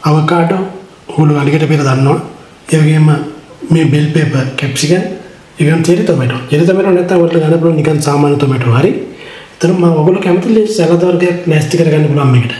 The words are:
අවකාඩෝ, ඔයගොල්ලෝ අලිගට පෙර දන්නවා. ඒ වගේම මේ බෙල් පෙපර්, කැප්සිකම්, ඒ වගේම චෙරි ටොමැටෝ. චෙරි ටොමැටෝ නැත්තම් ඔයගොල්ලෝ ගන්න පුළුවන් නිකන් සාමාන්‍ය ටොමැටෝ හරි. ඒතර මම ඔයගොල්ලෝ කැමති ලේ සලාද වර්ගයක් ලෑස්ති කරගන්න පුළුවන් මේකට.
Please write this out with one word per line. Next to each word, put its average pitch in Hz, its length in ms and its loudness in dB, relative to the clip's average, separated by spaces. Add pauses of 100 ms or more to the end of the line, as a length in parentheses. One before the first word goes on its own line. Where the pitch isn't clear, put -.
අවකාඩෝ, 170 600 0 (440)
ඔයගොල්ලෝ 151 340 0
අලිගට 147 280 0
පෙර 147 140 0
දන්නවා. 135 360 0 (520)
ඒ 156 80 2
වගේම 156 300 4 (640)
මේ 160 140 2
බෙල් 147 280 2
පෙපර්, 135 340 0 (100)
කැප්සිකම්, 151 480 -2 (500)
ඒ 151 100 -2
වගේම 165 180 2
චෙරි 175 220 0
ටොමැටෝ. 127 420 -2
චෙරි 151 180 0
ටොමැටෝ 190 300 2
නැත්තම් 175 200 0
ඔයගොල්ලෝ 170 280 2
ගන්න 165 180 0
පුළුවන් 160 200 0
නිකන් 151 220 0
සාමාන්‍ය 143 340 0
ටොමැටෝ 123 420 0
හරි. 180 120 2 (600)
ඒතර - 220 -2
මම 180 120 0 (140)
ඔයගොල්ලෝ 185 240 2
කැමති 190 320 0
ලේ 214 120 2
සලාද 175 360 0
වර්ගයක් 175 440 0
ලෑස්ති 156 300 0
කරගන්න 151 320 2
පුළුවන් 139 240 2
මේකට. 117 280 2